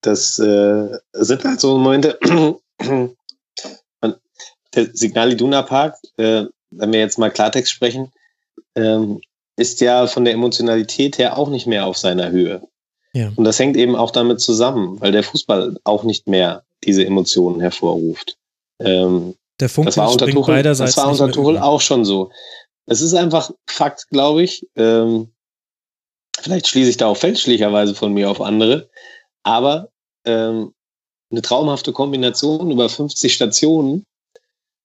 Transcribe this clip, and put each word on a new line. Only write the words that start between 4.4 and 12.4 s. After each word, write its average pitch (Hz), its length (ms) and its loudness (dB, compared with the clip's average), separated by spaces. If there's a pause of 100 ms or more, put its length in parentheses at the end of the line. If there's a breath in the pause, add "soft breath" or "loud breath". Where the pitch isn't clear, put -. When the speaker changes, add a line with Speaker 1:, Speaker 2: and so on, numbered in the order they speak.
Speaker 1:
der 117 180 2
Signal 113 400 0
Iduna 131 300 0
Park, 139 340 -2 (200)
äh, 110 280 0 (260)
wenn 107 220 -4
wir 110 80 2
jetzt 107 180 -2
mal 110 120 2
Klartext 113 400 0
sprechen, 131 400 -4 (640)
ähm, 110 460 0 (360)
ist - 240 -2
ja 123 260 4
von 123 180 0
der 117 100 2
Emotionalität 117 840 -2
her 123 180 0
auch 143 140 -2
nicht 131 160 -6
mehr 104 200 -2
auf 92 120 -6
seiner 90 320 -2
Höhe. 90 320 0 (500)